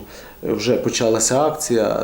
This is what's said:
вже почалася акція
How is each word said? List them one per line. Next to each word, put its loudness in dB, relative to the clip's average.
вже 0
почалася 2
акція 0